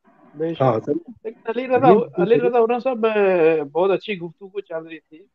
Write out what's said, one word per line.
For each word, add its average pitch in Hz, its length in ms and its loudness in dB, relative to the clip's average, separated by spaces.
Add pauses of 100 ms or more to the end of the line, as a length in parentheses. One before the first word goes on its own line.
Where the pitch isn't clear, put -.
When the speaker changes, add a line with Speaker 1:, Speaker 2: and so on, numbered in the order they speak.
(360)
Speaker 1:
बेशक। 160 260 -6
Speaker 2:
हाँ, 127 180 2
सर। 143 140 -6
Speaker 1:
लेकिन - 600 -10
अली 247 120 -6
रजा, 254 240 4
Speaker 2:
ये 202 340 2
Speaker 1:
अली 220 120 2
रजा 240 240 0
उन्ना 233 200 0
साहब, 226 260 -4
अ, 185 580 2
बहुत 165 280 0
अच्छी 208 240 -4
गुफ्तगू 185 440 -14
चल 160 260 -12
रही 160 120 -18
थी। 156 380 -20